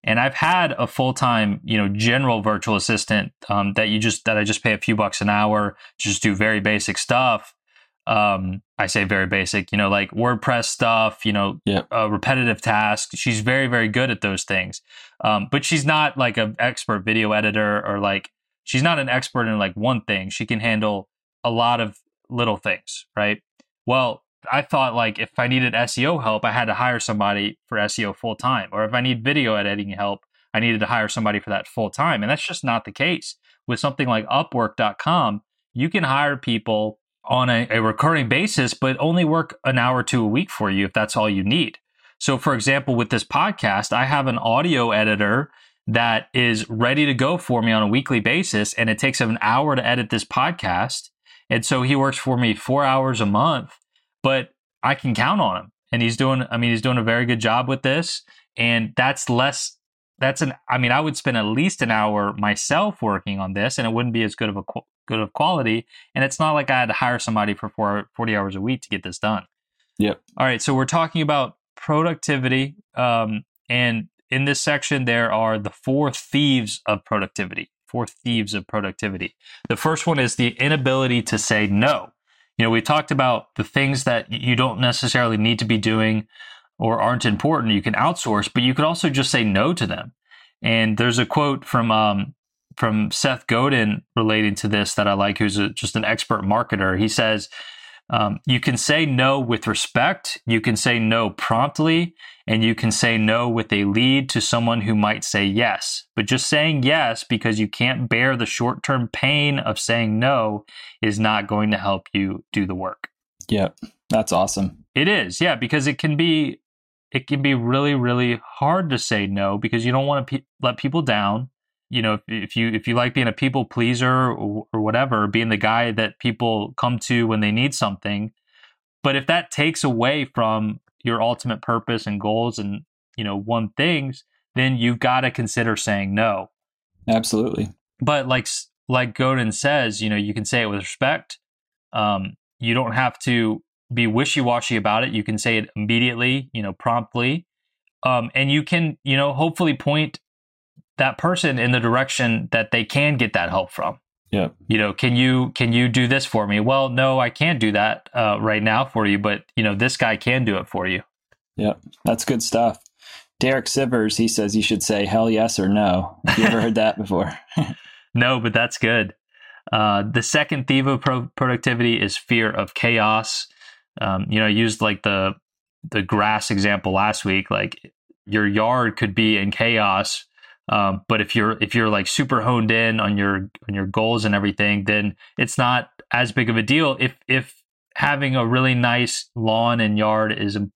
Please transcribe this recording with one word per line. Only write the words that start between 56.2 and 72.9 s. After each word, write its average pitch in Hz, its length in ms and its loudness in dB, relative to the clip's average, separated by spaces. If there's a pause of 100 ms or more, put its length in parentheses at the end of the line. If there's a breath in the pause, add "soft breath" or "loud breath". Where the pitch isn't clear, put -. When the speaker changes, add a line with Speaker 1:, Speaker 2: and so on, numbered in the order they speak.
Speaker 1:
I 117 80 -4
mean, 120 140 2
he's 110 100 0
doing 127 160 0
a 117 60 0
very 117 240 2
good 117 120 0
job 117 300 0
with 131 140 -4
this. 151 400 -2 (340 soft breath)
And 117 380 0
that's 131 340 0
less, 127 480 0 (400)
that's 135 240 -2
an, 139 140 -2 (120)
I 127 120 0
mean, 123 120 2
I 139 100 4
would 156 160 -4
spend 123 200 -2
at 104 80 0
least 135 380 0
an 117 80 0
hour 104 420 2
myself 143 640 0
working 98 400 -2
on 95 140 -6
this, 104 240 -2
and 123 80 -2
it 113 80 -2
wouldn't 120 200 -2
be 113 100 0
as 104 100 -2
good 110 160 -4
of 98 80 -6
a 95 60 -8
qu-, - 180 -10 (260)
good 113 120 -2
of 104 140 -4
quality. 123 540 0 (260 loud breath)
And 135 100 0
it's 135 160 -4
not 156 140 2
like 147 160 -2
I 131 100 2
had 123 60 2
to 110 80 -4
hire 123 240 0
somebody 104 380 -2
for - 120 -12
four, 101 480 -2
forty 113 200 -2
hours 98 200 -2
a 95 60 -6
week 127 220 -4
to - 60 -20
get 98 140 -4
this 90 140 -12
done. 107 280 -2 (520)
Speaker 2:
Yep. 104 240 0 (160)
Speaker 1:
All 131 80 0
right. 123 160 0
So 139 140 0
we're 131 100 2
talking 165 380 -2
about 143 340 -2 (180)
productivity. 147 1000 -2 (200)